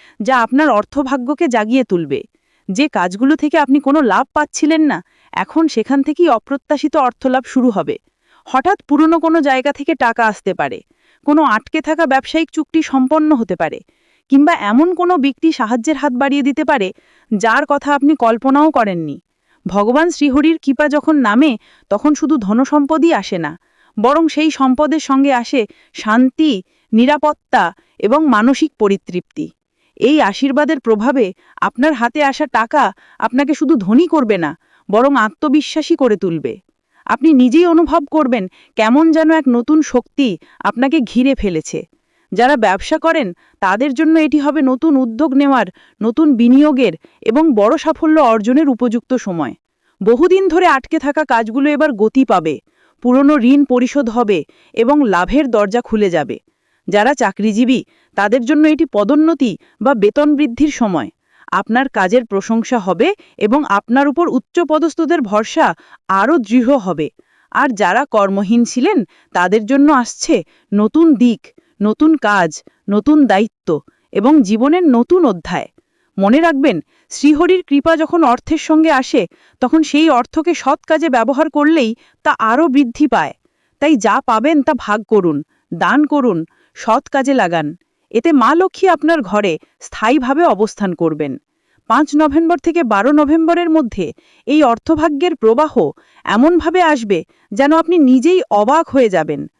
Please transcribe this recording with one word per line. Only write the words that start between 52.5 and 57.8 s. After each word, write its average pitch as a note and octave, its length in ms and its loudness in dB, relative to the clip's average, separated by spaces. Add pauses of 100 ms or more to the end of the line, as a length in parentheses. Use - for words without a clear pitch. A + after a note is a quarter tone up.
পুরনো C#4 360 2
ঋণ C4+ 280 2
পরিশোধ B3+ 440 -2
হবে G#3 360 -2 (280)
এবং C#4 300 2
লাভের G3+ 440 0
দরজা G#3+ 340 0
খুলে G#3 280 -2
যাবে। D3 300 -4 (480)
যারা G#3+ 260 2
চাকরিজীবী, A3 720 0 (320)